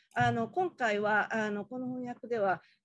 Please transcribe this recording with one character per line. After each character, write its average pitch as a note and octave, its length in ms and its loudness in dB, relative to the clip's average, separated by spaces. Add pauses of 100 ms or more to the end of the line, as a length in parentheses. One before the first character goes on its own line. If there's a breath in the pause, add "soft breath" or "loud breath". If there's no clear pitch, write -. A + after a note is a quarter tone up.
(140 soft breath)
あ A#3+ 180 4
の、 A#3 180 -2
今 F4+ 220 0
回 G#3+ 280 0
は、 G#3 340 2
あ G#3+ 180 0
の、 G#3 120 -4
こ B3+ 160 -10
の B3+ 80 -6
翻 B3+ 180 -6
訳 A#3+ 220 -10
で A#3 120 -2
は F#3+ 220 2 (240 soft breath)